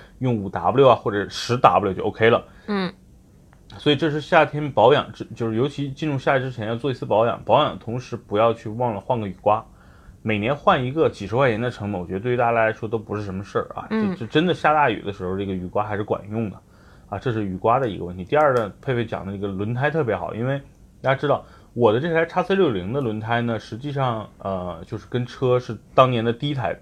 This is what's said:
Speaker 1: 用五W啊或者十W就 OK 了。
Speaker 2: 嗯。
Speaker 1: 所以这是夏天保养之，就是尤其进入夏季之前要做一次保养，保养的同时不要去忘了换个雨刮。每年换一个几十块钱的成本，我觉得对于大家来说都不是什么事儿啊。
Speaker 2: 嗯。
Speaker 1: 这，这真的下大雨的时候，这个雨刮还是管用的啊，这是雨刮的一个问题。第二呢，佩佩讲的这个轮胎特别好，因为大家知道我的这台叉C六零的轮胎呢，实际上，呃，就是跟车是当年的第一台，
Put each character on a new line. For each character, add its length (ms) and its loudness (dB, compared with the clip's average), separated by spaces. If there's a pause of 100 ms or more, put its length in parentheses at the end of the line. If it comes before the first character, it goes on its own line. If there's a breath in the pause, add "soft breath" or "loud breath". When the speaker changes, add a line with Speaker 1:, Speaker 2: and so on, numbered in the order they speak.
(180 loud breath)
Speaker 1:
用 180 2
五 120 -2
W 400 4
啊 60 10
或 160 -4
者 180 0
十 280 -4
W 360 4
就 120 -6
OK 260 2
了。 140 2 (240 soft breath)
Speaker 2:
嗯。 240 -4 (840)
Speaker 1:
所 120 0
以 60 4
这 140 0
是 100 -4
夏 240 4
天 260 -6
保 220 8
养 180 2
之， 140 -12 (100)
就 140 -4
是 80 -2
尤 100 2
其 240 -6
进 160 -6
入 120 -2
夏 200 2
季 60 -4
之 80 -8
前 160 -6
要 80 -4
做 140 -4
一 40 -2
次 120 -10
保 200 4
养， 160 -2
保 200 4
养 100 0
的 100 -10
同 160 -8
时 160 -12
不 220 -6
要 160 6
去 160 -8
忘 260 -4
了 60 -8
换 180 -2
个 80 -4
雨 140 -8
刮。 240 2 (560 soft breath)
每 180 0
年 160 0
换 300 2
一 80 -4
个 160 2
几 180 -8
十 80 -6
块 160 4
钱 80 -2
的 120 -2
成 200 -8
本， 80 -4
我 80 -8
觉 60 -8
得 80 -4
对 140 -2
于 20 -2
大 80 2
家 60 2
来 200 2
说 160 -6
都 120 -2
不 180 -8
是 60 -4
什 120 -8
么 80 -6
事 160 -4
儿 160 -6
啊。 140 -10
Speaker 2:
嗯。 220 -2
Speaker 1:
这， 160 -8
这 0 -
真 200 2
的 60 2
下 220 0
大 160 2
雨 100 -2
的 100 -8
时 140 -8
候， 140 -4
这 80 -4
个 80 -4
雨 120 -6
刮 160 -2
还 140 -4
是 80 -2
管 160 -4 (100)
用 200 -4
的 100 -16 (480 soft breath)
啊， 100 -8
这 140 -4
是 140 -2
雨 100 -6
刮 240 2
的 80 0
一 80 -6
个 80 -8
问 100 -8
题。 100 -10
第 120 0
二 180 6
呢， 160 0 (120)
佩 120 -2
佩 120 -2
讲 200 -8
的 60 -8
这 60 -8
个 100 -4
轮 240 -4
胎 180 0
特 140 0
别 100 0
好， 200 -6
因 120 -4
为 140 -2 (400)
大 80 -2
家 100 2
知 80 -4
道 160 2 (300 loud breath)
我 180 4
的 80 4
这 140 -2
台 140 2
叉 160 -2
C 120 0
六 140 4
零 240 -2
的 80 -2
轮 180 -4
胎 220 -2
呢， 180 -2
实 200 -12
际 120 -10
上， 460 -4
呃， 500 -6
就 120 -8
是 100 -16
跟 160 -2
车 340 0
是 200 -8 (160)
当 160 8
年 120 0
的 80 0
第 200 -4
一 40 -4
台， 280 -4